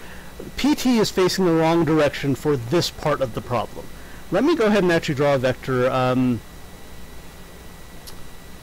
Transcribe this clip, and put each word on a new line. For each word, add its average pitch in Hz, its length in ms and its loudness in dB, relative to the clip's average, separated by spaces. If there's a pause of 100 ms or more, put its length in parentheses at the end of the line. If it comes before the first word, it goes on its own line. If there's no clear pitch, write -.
(580)
P 294 180 2
T 247 220 2
is 196 120 4
facing 185 360 2
the 170 80 4
wrong 165 320 4
direction 143 500 2
for 147 220 0
this 123 320 0
part 143 320 -2
of 117 120 -2
the 123 80 -6
problem. - 440 -4 (460)
Let 202 120 2
me 320 120 4
go 226 100 4
ahead 208 180 4
and 175 80 4
actually 165 240 0
draw 143 200 4
a - 20 4
vector. 127 520 2
Um, 127 520 2 (2250)